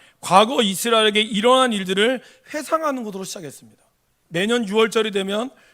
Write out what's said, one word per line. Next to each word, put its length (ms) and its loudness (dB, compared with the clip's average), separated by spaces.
과거 400 4
이스라엘에게 600 2
일어난 520 2
일들을 480 -2
회상하는 500 -4
것으로 220 -10
시작했습니다. 580 -16
매년 380 0
유월절이 440 0
되면 380 -4